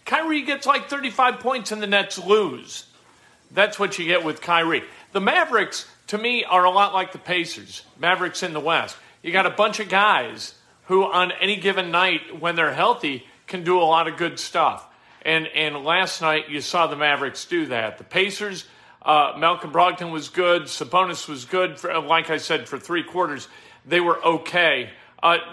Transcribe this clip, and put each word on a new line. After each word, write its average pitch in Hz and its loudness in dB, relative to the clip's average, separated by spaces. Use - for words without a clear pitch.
Kyrie 302 0
gets, 277 -4
like, 277 2
thirty-five 254 0
points 233 -2
and 214 -6
the 208 -4
Nets 196 2
lose. 185 0
That's 202 2
what 190 -2
you 170 -6
get 170 2
with 151 -4
Kyrie. 165 2
The 196 -2
Mavericks, 247 0
to 208 -6
me, 233 -2
are 180 4
a 180 6
lot 196 4
like 185 -2
the - -14
Pacers. - -6
Mavericks 180 0
in 170 -6
the 151 -4
West. 143 -2
You 170 -6
got 190 2
a 180 2
bunch 208 0
of 196 -8
guys 165 0
who 190 4
on 180 2
any 196 0
given 180 -2
night, 175 0
when 170 -2
they're 156 2
healthy, 156 0
can 180 -8
do 180 2
a 170 4
lot 160 4
of 151 -6
good 170 -4
stuff. - 0
And, 160 0
and 147 -4
last 175 0
night, 156 0
you 147 -6
saw 165 0
the 147 -6
Mavericks 143 -2
do 165 -2
that. 113 -4
The - -18
Pacers, 196 -4
uh, 147 4
Malcolm 165 0
Brogdon 175 2
was 147 -8
good. 175 2
Sabonis 170 -2
was 135 -12
good. 180 -2
For, 165 -2
like 160 0
I 156 0
said, 147 -2
for 131 -8
three 175 -4
quarters, 156 -4
they 165 2
were 170 2
okay. 160 2
Uh, 170 4